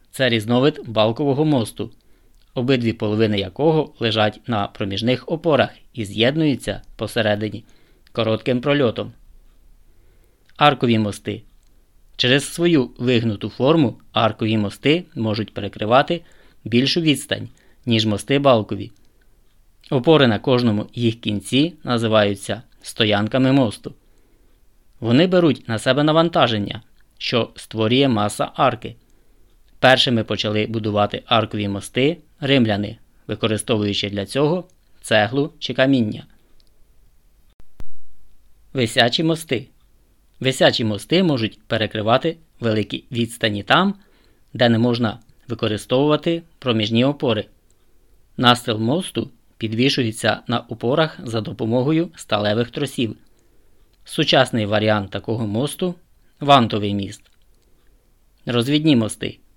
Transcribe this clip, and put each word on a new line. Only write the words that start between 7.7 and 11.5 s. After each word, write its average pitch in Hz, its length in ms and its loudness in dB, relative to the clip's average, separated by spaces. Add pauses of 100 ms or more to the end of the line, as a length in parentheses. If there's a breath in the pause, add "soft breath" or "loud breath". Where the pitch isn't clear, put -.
коротким 120 500 -2
прольотом. 135 500 -2 (1400)
Аркові 131 440 2
мости. 104 420 -6 (800)